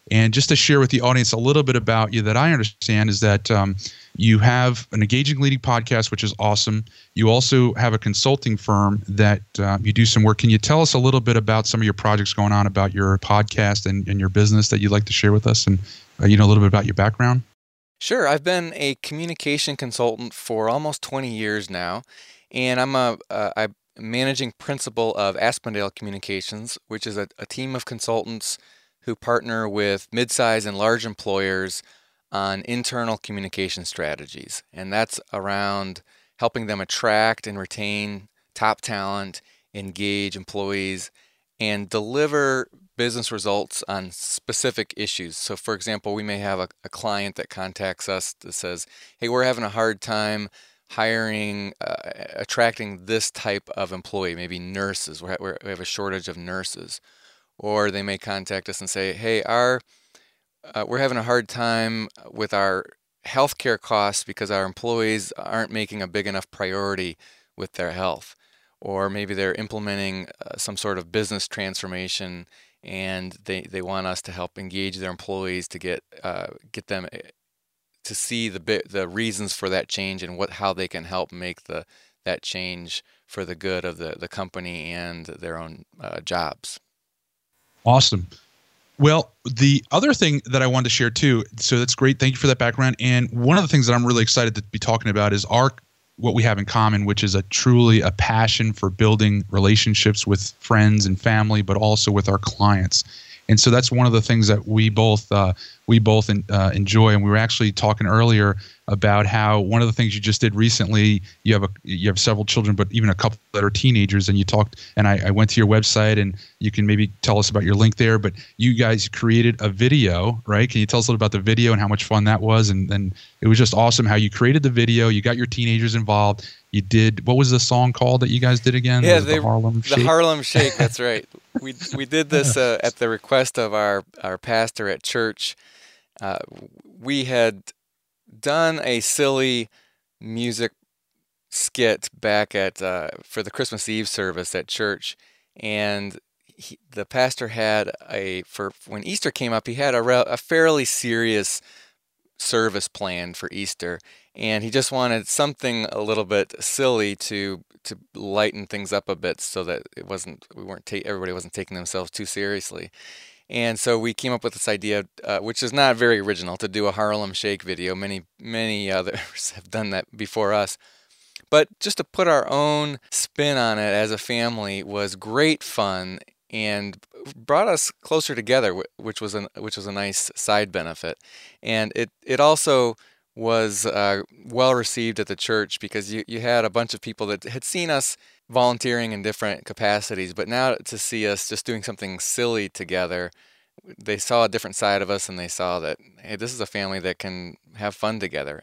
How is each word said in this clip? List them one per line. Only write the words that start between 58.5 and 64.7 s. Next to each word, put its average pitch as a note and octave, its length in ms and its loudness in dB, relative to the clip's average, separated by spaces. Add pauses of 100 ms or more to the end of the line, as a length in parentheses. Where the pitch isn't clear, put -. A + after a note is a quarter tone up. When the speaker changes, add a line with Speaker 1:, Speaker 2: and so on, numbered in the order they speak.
Speaker 2:
us G2 100 -10
and F#2+ 100 -10
say, F#2+ 240 -4
"Hey, A2 300 -2
our, B2 380 0 (920)
uh, G#2+ 140 -6
we're B2+ 120 -4
having C3 180 0
a A2+ 60 -2
hard A#2+ 240 0
time A2+ 600 -4 (240)
with G#2+ 220 -6
our G2 320 0 (420)
healthcare C3+ 520 0
costs G2+ 440 -2
because G2 260 -8
our G2 160 -2
employees A2 680 -4